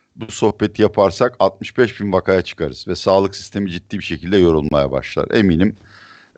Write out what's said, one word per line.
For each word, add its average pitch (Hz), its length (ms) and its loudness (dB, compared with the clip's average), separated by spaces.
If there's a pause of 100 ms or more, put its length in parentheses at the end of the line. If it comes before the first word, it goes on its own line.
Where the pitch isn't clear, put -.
(160)
bu 110 160 -14
sohbeti 104 500 -2
yaparsak 104 580 2
altmış - 380 -2
beş 120 220 0
bin 101 140 -2
vakaya 92 280 2
çıkarız - 460 -8
ve 92 80 -4
sağlık 98 400 0
sistemi 101 360 -8
ciddi 90 280 -10
bir - 40 -10
şekilde 90 340 -2
yorulmaya 76 540 2
başlar. - 400 -4
Eminim, 95 460 2 (600)